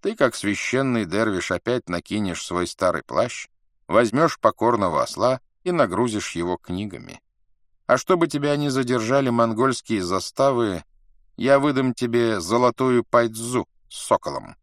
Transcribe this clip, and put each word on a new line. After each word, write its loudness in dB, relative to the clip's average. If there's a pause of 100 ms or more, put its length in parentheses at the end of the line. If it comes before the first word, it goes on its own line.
Ты, -4
как 2
священный -2
дервиш, -2
опять -4
накинешь -4
свой -2
старый -2
плащ, -4 (400)
возьмешь 2
покорного 2
осла -2 (220)
и -4
нагрузишь 0
его -2
книгами. -10 (680)
А 4
чтобы 2
тебя 0
не 0
задержали 0
монгольские 0
заставы, 0 (540)
я 4
выдам 2
тебе 0
золотую 2
пайдзу 0 (220)
с -18
соколом. -4